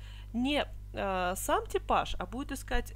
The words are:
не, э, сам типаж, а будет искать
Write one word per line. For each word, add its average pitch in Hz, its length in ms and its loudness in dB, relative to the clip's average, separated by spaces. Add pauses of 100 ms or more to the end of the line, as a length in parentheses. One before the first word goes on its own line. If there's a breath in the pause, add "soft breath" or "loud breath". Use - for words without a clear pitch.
(320 loud breath)
не, 254 320 2 (280)
э, 190 440 0
сам 415 300 2
типаж, 196 540 2
а 180 60 -2
будет 277 260 -6
искать - 440 0